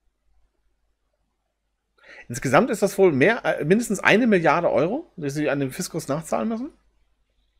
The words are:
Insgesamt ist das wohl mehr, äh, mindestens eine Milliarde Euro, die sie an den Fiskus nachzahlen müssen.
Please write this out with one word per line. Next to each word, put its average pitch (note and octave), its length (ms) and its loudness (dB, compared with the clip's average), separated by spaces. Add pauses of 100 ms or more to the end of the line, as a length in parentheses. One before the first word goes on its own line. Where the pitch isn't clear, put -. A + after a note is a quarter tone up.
(2250)
Insgesamt C#3 420 0
ist A3 120 -4
das G3 160 0
wohl F#3+ 140 6
mehr, D#3+ 340 2
äh, D#3 200 -2
mindestens G#3 340 0
eine G#3+ 280 2
Milliarde E3 440 2
Euro, F#3 460 -2
die D3 120 -6
sie D3 200 -2
an C#3+ 100 0
den C3+ 120 -2
Fiskus - 360 -8
nachzahlen F#3+ 400 -4
müssen. A#3 240 -8 (880)